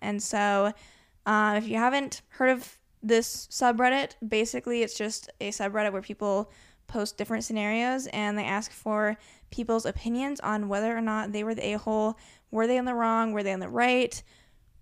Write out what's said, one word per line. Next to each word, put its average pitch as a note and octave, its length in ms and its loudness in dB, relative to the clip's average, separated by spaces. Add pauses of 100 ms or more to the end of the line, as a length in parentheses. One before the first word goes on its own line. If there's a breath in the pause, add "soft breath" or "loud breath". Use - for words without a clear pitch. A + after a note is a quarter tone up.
And G#3 200 -4
so, G#3 520 2 (520 soft breath)
uh, G#3+ 320 4
if A3 120 -2
you A3 80 0
haven't C4 440 2 (100)
heard C4 180 2
of B3+ 280 -2 (240)
this A3+ 480 2
subreddit, B3+ 680 2 (120)
basically A#3 560 0
it's A3 140 -4
just A3 320 -6 (100)
a G#3 120 -4
subreddit G#3 420 -2
where F#3+ 80 -4
people G#3 500 -2 (340 soft breath)
post G#3+ 320 -4
different A3+ 260 -2
scenarios, A#3 640 -2
and G#3 300 -2
they G#3 60 -2
ask G3 260 -4
for G#3+ 480 -2 (320 soft breath)
people's A3+ 360 0
opinions B3+ 560 -2
on G#3 260 -2
whether G#3+ 280 0
or A3+ 60 -2
not G#3+ 300 -2
they G#3 120 -4
were A3 120 -2
the G#3 180 -2
a-hole. G#3+ 440 0 (340 soft breath)
Were A3 160 2
they B3 100 2
in B3 80 0
the B3+ 80 -2
wrong? A3+ 380 2
Were G#3 100 0
they G3 120 -2
in F#3+ 80 -4
the F#3 80 -6
right? B3 520 2 (600 soft breath)